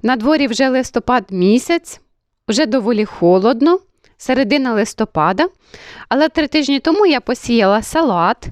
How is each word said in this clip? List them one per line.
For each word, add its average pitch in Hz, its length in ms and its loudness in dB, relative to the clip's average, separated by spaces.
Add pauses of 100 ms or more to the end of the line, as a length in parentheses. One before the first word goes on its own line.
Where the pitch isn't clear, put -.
На 240 140 0
дворі 277 300 0
вже 262 220 -2
листопад 247 600 -2
місяць, 214 680 0 (480)
вже 277 180 0
доволі 214 380 -2
холодно, 226 760 2 (360)
середина 269 580 -2
листопада. 196 760 -2 (600)
Але 294 200 0
три 311 200 -4
тижні 277 320 0
тому 392 260 2
я 302 140 2
посіяла 226 640 0
салат. 214 680 0